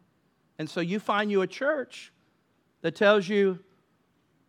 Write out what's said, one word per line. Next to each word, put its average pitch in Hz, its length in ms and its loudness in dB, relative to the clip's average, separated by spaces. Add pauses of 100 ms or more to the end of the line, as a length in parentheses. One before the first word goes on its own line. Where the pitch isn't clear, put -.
(580)
And 156 100 -8
so - 120 -6
you 175 180 -2
find 208 320 0
you 196 120 2
a 185 40 0
church 269 680 -6 (720)
that 165 140 -4
tells 202 320 4
you 196 320 2 (880)